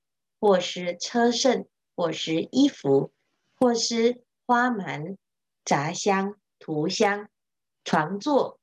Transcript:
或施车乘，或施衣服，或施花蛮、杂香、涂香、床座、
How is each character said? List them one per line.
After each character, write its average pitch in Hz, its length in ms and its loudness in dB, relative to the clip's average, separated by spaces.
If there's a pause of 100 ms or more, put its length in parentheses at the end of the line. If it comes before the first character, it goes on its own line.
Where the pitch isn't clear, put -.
(400)
或 196 200 4
施 180 360 -6
车 240 340 0
乘， 240 360 0 (280)
或 170 180 -2
施 160 400 -4
衣 135 160 4
服， 143 440 0 (460)
或 240 160 4
施 233 480 0 (240)
花 247 240 2
蛮、 170 480 -8 (460)
杂 151 280 -2
香、 196 440 -2 (220)
涂 156 300 -4
香、 202 400 -2 (560)
床 175 360 -2
座、 269 420 0